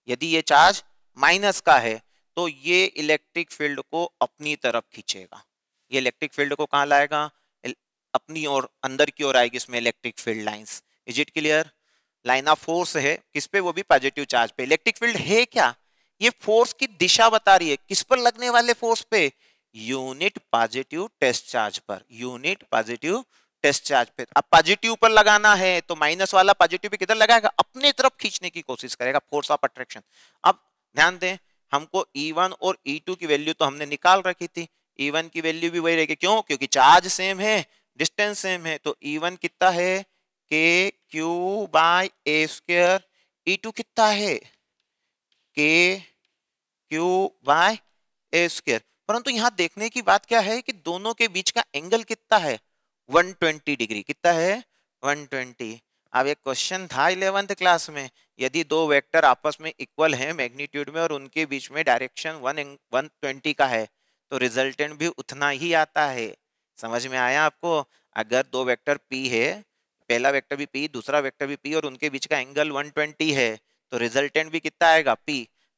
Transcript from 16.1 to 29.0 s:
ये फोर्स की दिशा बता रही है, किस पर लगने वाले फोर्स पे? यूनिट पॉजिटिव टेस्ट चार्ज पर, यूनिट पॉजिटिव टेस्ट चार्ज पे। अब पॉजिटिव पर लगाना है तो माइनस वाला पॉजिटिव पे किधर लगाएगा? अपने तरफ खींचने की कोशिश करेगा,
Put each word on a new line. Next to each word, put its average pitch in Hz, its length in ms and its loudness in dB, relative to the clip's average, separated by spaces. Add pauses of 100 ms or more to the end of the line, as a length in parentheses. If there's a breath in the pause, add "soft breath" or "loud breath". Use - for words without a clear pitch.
ये 226 80 4
फोर्स 226 440 2
की 269 140 -4
दिशा 208 420 4
बता 214 260 6
रही 175 140 2
है, 139 60 0
किस - 280 -6
पर 262 140 2
लगने 240 320 0
वाले 240 240 4
फोर्स 226 280 0
पे? 170 300 0 (440)
यूनिट 131 600 -6
पॉजिटिव 127 720 -4 (100)
टेस्ट 127 260 0
चार्ज 107 340 -4
पर, 95 320 -12
यूनिट 123 520 -8
पॉजिटिव 120 640 -4 (360)
टेस्ट 143 220 0
चार्ज 127 260 0
पे। - 160 -12 (120)
अब 143 60 2
पॉजिटिव 196 520 4
पर 226 140 4
लगाना 208 460 6
है 185 260 0
तो 175 140 -8
माइनस 165 380 0
वाला 196 200 6
पॉजिटिव 180 380 2
पे 208 60 -6
किधर 190 180 0
लगाएगा? 220 340 4
अपने 269 420 0
तरफ 262 280 0
खींचने 185 300 -6
की 165 120 -12
कोशिश 127 340 -10
करेगा, 131 240 0 (140)